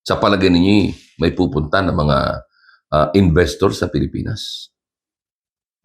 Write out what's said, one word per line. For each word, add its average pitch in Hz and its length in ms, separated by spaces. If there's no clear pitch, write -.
Sa - 160
palagay 98 320
ninyo, 92 480
may 82 160
pupunta 76 480
ng 82 80
mga, 73 260
ah, 76 240
investor 90 640
sa - 160
Pilipinas? - 800